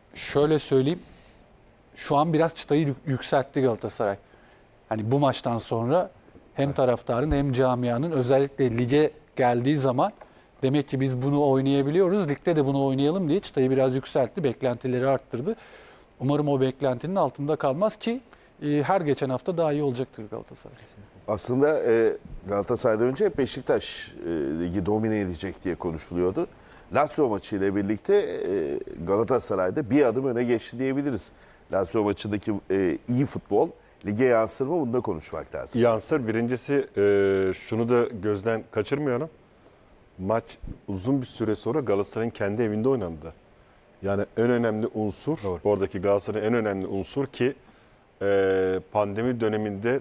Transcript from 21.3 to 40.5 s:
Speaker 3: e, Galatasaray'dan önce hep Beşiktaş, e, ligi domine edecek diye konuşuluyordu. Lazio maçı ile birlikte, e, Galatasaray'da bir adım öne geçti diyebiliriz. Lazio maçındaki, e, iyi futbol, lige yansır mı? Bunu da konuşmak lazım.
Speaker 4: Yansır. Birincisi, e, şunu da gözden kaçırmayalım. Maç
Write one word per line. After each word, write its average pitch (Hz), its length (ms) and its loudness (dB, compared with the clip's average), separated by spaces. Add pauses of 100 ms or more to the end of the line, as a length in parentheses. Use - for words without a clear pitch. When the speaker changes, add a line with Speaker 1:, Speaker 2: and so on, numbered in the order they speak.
Speaker 3:
e, 113 260 4 (300)
Galatasaray'dan 110 600 2
önce 135 180 0
hep 185 120 -2
Beşiktaş, - 760 -2 (120)
e, 82 40 -6 (300)
ligi 90 260 -2
domine 107 340 0
edecek 90 440 -6
diye 87 120 -4
konuşuluyordu. 87 720 -4 (460)
Lazio 143 360 2
maçı 104 260 -4
ile 98 200 0
birlikte, 104 420 0
e, 85 640 -2 (280)
Galatasaray'da 101 800 0
bir 139 160 4
adım 127 200 0
öne 123 180 0
geçti 120 360 -2
diyebiliriz. 135 520 -2 (420)
Lazio 101 300 0
maçındaki, 104 500 -2 (180)
e, 92 260 2 (100)
iyi 123 180 2
futbol, 120 440 0 (360)
lige 104 200 2
yansır 113 420 2
mı? 143 120 -2
Bunu 120 140 -2
da 123 80 2
konuşmak 78 540 -8
lazım. 67 260 -2
Speaker 4:
Yansır. 117 460 2
Birincisi, 120 600 0 (100)
e, 98 560 4
şunu 113 360 -4
da 120 140 4 (200)
gözden 104 480 -2
kaçırmayalım. 139 580 -2 (920)
Maç 107 380 -2 (300)